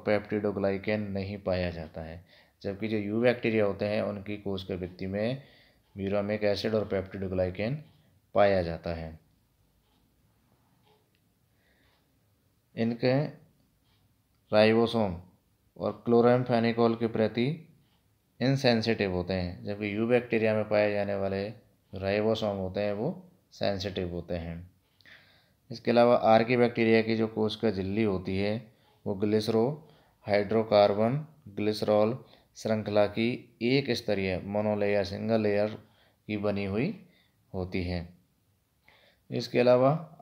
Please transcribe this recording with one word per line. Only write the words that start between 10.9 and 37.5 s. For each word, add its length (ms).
इनके 380
राइबोसोम 640
और 260
chloramphenicol 960
के 100
प्रति 380
इनसेंसिटिव 760
होते 200
हैं, 320
जबकि 300
यूबैक्टीरिया 600
में 100
पाए 280
जाने 220
वाले 320
राइबोसोम 640
होते 240
हैं 120
वो 220
सेंसिटिव 580
होते 240
हैं। 320
इसके 220
अलावा 240
आर्कीबैक्टीरिया 760
की 140
जो 120
कोशिका 440
झिल्ली 320
होती 340
है 160
वो 100
ग्लिसरो 500
हाइड्रोकार्बन 920
ग्लिसरॉल 600
श्रृंखला 500
की 200
एक 280
स्तरीय 540
मोनोलेयर 580
सिंगल 380
लेयर 360
की 100
बनी 280
हुई 240